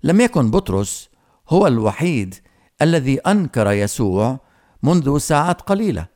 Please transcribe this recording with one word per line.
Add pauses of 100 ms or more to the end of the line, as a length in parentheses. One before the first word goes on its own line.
لم
يكن
بطرس (400)
هو
الوحيد (480)
الذي
أنكر
يسوع (440)
منذ
ساعات
قليلة